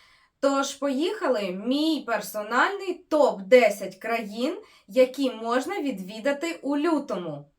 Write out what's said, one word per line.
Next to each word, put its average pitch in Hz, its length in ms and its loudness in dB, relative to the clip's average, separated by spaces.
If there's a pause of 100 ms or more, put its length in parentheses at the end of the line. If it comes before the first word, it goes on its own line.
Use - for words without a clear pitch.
(400)
Тож, 277 340 2
поїхали! 269 800 -2 (140)
Мій 294 420 0
персональний 240 840 -2
топ 233 480 2
десять 202 540 4
країн, 226 600 -4 (300)
які 254 440 2
можна 247 500 -2
відвідати 262 800 -4
у 285 160 -2
лютому. 190 800 -2